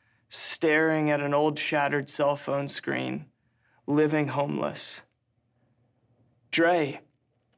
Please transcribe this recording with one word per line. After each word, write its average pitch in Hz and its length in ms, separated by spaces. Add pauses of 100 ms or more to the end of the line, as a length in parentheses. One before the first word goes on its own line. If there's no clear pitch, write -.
(280)
staring 156 840
at 147 100
an 143 140
old 147 240
shattered 143 500
cell 143 280
phone 139 320
screen, 131 560 (600)
living 151 440
homeless. 143 760 (1500)
"Dre, 165 480 (580)